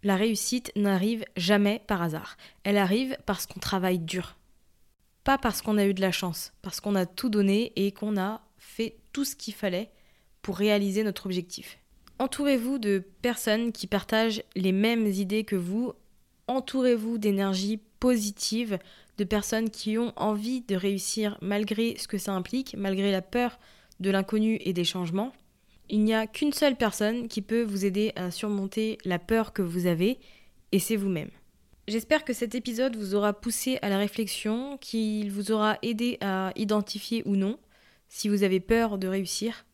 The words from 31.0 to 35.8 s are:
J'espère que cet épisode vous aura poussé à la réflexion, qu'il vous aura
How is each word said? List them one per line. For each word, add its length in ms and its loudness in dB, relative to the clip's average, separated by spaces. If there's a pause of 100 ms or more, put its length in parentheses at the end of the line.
J'espère 360 2
que 80 -4
cet 220 -4
épisode 420 -2
vous 180 -4
aura 180 4
poussé 500 -2
à 60 -2
la 100 2
réflexion, 800 -2
qu'il 540 -2
vous 180 -4
aura 320 2